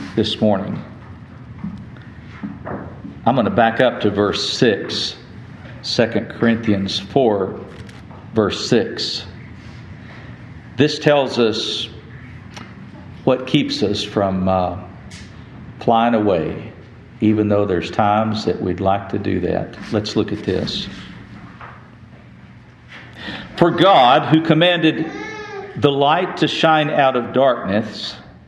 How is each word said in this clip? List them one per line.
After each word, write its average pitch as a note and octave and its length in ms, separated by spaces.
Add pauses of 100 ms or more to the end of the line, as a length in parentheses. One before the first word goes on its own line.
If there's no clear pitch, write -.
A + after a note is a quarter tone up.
(140)
this - 280
morning. G2+ 360 (2500)
I'm A#2+ 100
gonna A2+ 140
back A2+ 320
up B2 220
to G#2 80
verse G2 420
six, - 640 (680)
Second - 480
Corinthians G#2+ 680
four, G#2+ 600 (760)
verse - 340
six. - 560 (1500)
This D3 220
tells C#3 400
us - 500 (1400)
what B2+ 220
keeps - 360
us G2+ 200
from, F#2+ 460
uh, F2+ 300 (1040)
flying A#2 340
away, G2 580 (480)
even G#2+ 280
though G#2 180
there's F2 240
times G#2+ 560
that - 140
we'd F#2+ 200
like G2 300
to G#2 80
do F#2+ 220
that. F2 360 (160)
Let's G#2+ 240
look G#2+ 160
at G#2 100
this. E2 460 (2750)
"For E3+ 140
God, D#3 640
who D#3+ 80
commanded D#3+ 680 (680)
the C#3+ 160
light D#3 460
to D3+ 100
shine D#3 420
out C3+ 260
of A#2 160
darkness, A2+ 840 (320)